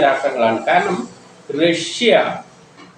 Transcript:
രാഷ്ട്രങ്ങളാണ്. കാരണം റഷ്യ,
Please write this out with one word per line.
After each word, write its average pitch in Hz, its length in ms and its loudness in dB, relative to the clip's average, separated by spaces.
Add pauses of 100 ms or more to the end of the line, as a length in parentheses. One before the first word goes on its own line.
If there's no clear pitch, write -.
രാഷ്ട്രങ്ങളാണ്. 127 520 0 (100)
കാരണം 180 280 0 (640)
റഷ്യ, 170 500 0 (880)